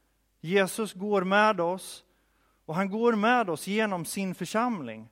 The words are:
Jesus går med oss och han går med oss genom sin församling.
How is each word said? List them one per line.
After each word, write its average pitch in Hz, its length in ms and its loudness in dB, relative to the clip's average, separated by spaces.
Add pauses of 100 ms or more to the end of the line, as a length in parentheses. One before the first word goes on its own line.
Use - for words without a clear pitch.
(400)
Jesus 196 520 0
går 196 320 0
med 202 360 4
oss 180 440 -4 (600)
och 156 100 -8
han 190 160 0
går 226 220 2
med 226 380 2
oss 151 160 -6
genom 196 380 -2
sin 190 300 -6
församling. 165 760 -4